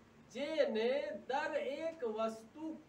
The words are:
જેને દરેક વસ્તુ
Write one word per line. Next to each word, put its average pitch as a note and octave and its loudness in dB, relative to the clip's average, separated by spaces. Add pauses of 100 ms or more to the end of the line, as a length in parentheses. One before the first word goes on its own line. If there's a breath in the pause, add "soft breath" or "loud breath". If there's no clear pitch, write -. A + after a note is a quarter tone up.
(320)
જેને C#4 2
દરેક D4+ 0
વસ્તુ A3 -4